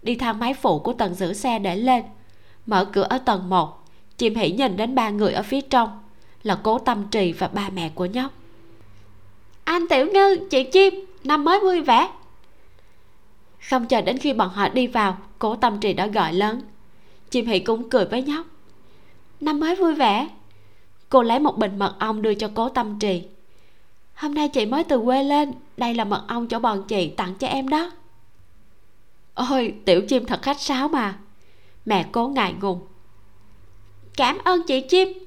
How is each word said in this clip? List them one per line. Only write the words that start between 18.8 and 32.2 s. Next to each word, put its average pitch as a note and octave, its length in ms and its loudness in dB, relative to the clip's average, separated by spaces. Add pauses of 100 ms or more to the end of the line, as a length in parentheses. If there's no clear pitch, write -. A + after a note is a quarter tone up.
"Năm D4 200 -2
mới E4 160 0
vui F4 180 2
vẻ." B3+ 340 2 (800)
Cô C4 140 6
lấy A#3 160 2
một D4 200 2
bình G3+ 200 -2
mật G3 200 -2
ong G#3+ 240 -2
đưa G#3+ 120 2
cho G#3+ 200 -4
Cố A3+ 140 0
Tâm A3 300 -4
Trì. F#3+ 240 0 (920)
"Hôm D4 200 -6
nay D4+ 140 0
chị B3 180 0
mới C#4 180 0
từ C#4 200 2
quê B3+ 180 2
lên, C#4+ 300 2 (240)
đây A#3+ 180 -2
là A#3 100 0
mật G3+ 240 -2
ong A#3 200 -4
chỗ A3+ 100 -2
bọn G#3+ 300 0
chị F#3+ 200 0
tặng F3+ 260 -6
cho C4 120 -6
em C4+ 220 -2
đó." D#4 220 0 (1400)
"Ôi, B3+ 400 0 (100)
Tiểu F#3 240 6
Chim B3 180 0
thật - 160 -4
khách C#4 180 -2
sáo C#4 280 0
mà." A3 300 -2 (680)
Mẹ G3 260 0
Cố A#3 160 0